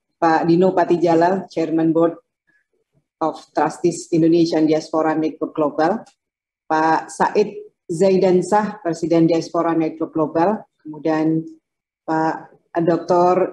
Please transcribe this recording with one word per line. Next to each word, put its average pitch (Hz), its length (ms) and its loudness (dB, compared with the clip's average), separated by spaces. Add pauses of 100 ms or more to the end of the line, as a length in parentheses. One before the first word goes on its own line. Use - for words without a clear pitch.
(160)
Pak 165 320 0
Dino 180 240 4
Patijalal, 170 800 0
Chairman 160 400 0
Board 165 240 2 (1040)
of 156 320 -6
Trustees 156 640 -2
Indonesian 165 480 2
Diaspora 156 560 0
Network 156 320 -6
Global, 156 480 -2 (640)
Pak 160 480 -2
Said 208 480 -2 (320)
Zaidan 185 480 2
Sah, 202 400 -2
Presiden 165 480 0
Diaspora 165 480 -2
Network 160 400 -4
Global, 165 480 0 (160)
kemudian 160 640 -4 (640)
Pak 160 480 -4 (320)
doktor 175 680 2